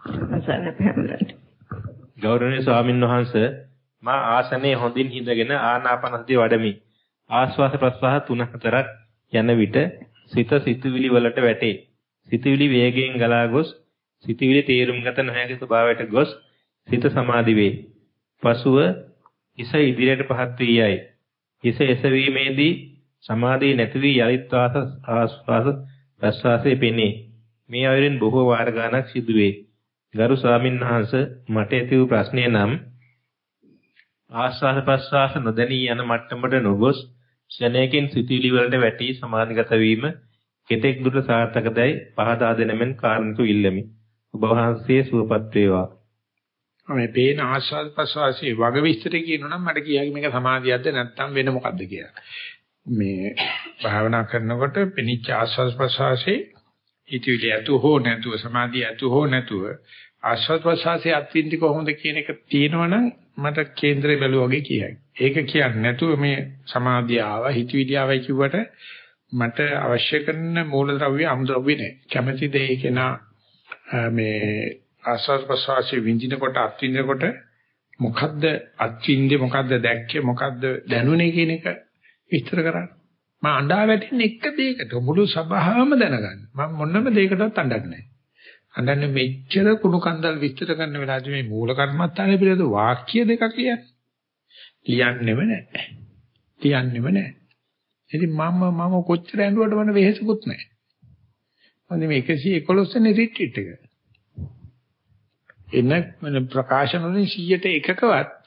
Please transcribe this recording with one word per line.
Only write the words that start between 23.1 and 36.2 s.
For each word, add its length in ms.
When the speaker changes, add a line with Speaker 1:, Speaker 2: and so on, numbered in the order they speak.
Speaker 2:
සමාධිය 500
නැති 260
වී 180
යලිත් 340
ආස-, 420
ආශ්වාස 600
ප්‍රශ්වාසයේ 640
පෙනේ. 360
මේ 160
අයුරින් 320
බොහෝ 280
වාර 220
ගණනක් 400
සිදු 260
වේ. 180
ගරු 220
ස්වාමීන් 420
වහන්ස, 340
මට 280
ඇති 220
වූ 120
ප්‍රශ්නය 380
නම් 280
ආශ්වාස 500
ප්‍රශ්වාස 560
නොදැනී 500
යන 160
මට්ටමට 580